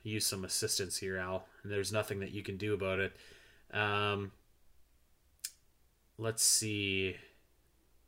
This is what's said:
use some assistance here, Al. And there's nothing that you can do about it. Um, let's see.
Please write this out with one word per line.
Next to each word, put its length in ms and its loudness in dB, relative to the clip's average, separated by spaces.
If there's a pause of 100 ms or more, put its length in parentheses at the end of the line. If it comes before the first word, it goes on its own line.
use 200 -2
some 200 0
assistance 540 0
here, 200 -4
Al. 260 -2 (200)
And 80 -6
there's 200 0
nothing 280 0
that 100 -6
you 140 -6
can 120 -6
do 180 0
about 260 0
it. 160 0 (560)
Um, 580 2 (1900)
let's 260 0
see. 720 4 (920)